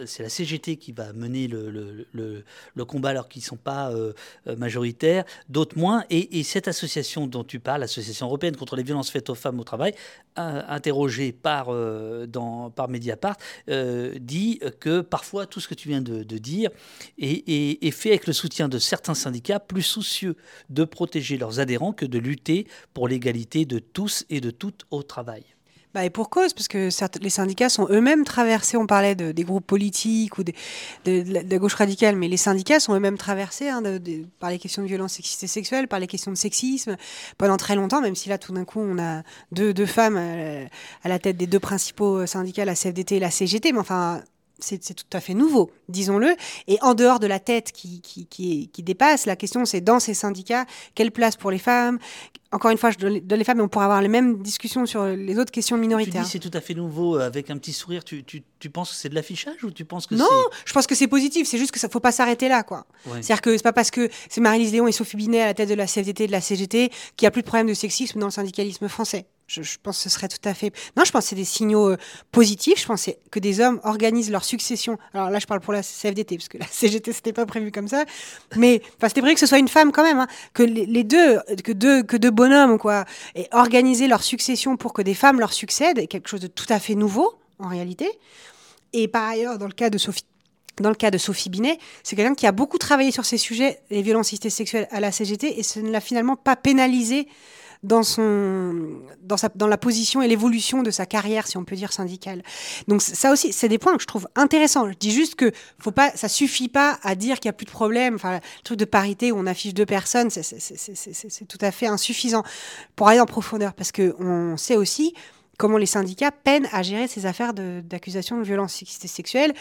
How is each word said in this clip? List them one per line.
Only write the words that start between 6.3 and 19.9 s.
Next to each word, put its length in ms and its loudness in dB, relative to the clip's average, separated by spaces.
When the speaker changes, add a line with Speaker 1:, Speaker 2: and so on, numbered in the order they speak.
Speaker 1:
et 40 -2
cette 240 -4
association 580 -6
dont 200 -8
tu 160 -14
parles, 180 -4
l'Association 460 -8
européenne 320 -4
contre 180 -12
les 80 -2
violences 260 -4
faites 200 -6
aux 60 -6
femmes 260 -6
au 20 -10
travail, 320 -2
euh, 300 -6
interrogée 640 0
par, 380 -2
euh, 560 -6
dans, 440 -10
par 200 -6
Mediapart, 480 -6
euh, 500 -4
dit 400 -2
que 180 0
parfois 460 -6
tout 160 -12
ce 80 -12
que 60 -12
tu 120 -16
viens 140 -4
de, 220 -8
de 140 -10
dire 320 -4
est, 300 -4
est, 340 -2
est 100 0
fait 180 -2
avec 180 2
le 60 0
soutien 340 -4
de 100 -2
certains 360 -2
syndicats 480 -4
plus 220 -6
soucieux 520 -4